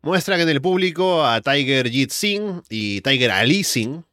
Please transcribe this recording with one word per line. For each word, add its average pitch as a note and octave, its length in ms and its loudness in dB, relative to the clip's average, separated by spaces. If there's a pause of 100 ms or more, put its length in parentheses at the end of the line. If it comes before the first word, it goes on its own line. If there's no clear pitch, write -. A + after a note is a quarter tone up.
Muestran F#3 380 0
en E3 100 2
el C#3 120 0
público F3+ 640 0
a A2+ 160 2
Tiger C3+ 480 2
Jeet C3+ 220 0
Singh G3+ 580 -4
y G#2 320 -4
Tiger B2+ 300 2
Ali B2+ 320 2
Singh. C3 500 -4